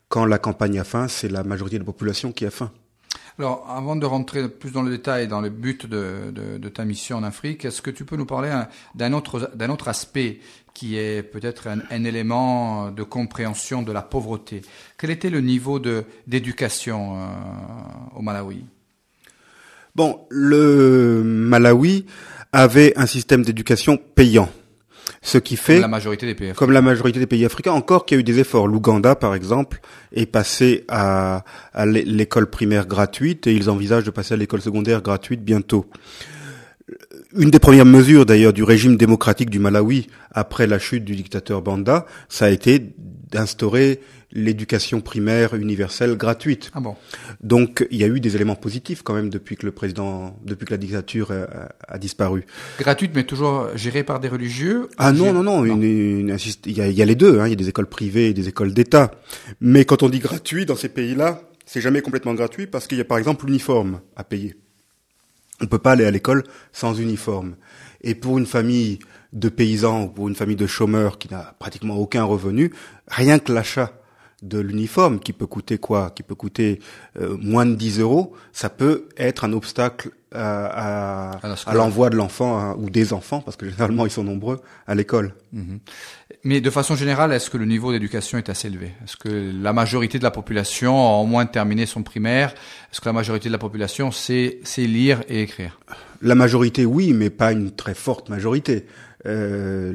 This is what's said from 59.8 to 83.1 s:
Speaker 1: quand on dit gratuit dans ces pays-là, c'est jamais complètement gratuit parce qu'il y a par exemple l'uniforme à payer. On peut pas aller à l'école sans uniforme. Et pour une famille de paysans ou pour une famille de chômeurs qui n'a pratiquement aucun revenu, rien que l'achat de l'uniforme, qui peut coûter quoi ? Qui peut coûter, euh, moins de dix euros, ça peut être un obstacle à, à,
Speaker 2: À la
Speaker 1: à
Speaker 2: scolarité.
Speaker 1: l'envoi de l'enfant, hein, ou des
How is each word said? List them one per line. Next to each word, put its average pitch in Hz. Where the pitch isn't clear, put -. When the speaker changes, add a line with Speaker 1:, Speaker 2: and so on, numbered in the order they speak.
Speaker 1:
quand 139
on 135
dit 131
gratuit 160
dans 135
ces -
pays-là, 139
c'est -
jamais 135
complètement 127
gratuit 117
parce 131
qu'il 131
y 120
a -
par 117
exemple 139
l'uniforme 120
à 101
payer. 101
On 117
peut 110
pas 131
aller 123
à -
l'école 131
sans 113
uniforme. 104
Et 117
pour 127
une 123
famille 117
de 113
paysans 110
ou 95
pour 101
une 101
famille 104
de 101
chômeurs 107
qui -
n'a 90
pratiquement -
aucun 104
revenu, 104
rien 143
que 131
l'achat 113
de 101
l'uniforme, 107
qui -
peut -
coûter 104
quoi ? 98
Qui -
peut -
coûter, 104
euh, 92
moins 110
de 120
dix 107
euros, 139
ça -
peut 143
être 127
un 107
obstacle 120
à, 104
à, 98
Speaker 2:
À 104
la 101
Speaker 1:
à -
Speaker 2:
scolarité. -
Speaker 1:
l'envoi 113
de 113
l'enfant, 110
hein, 101
ou 104
des 107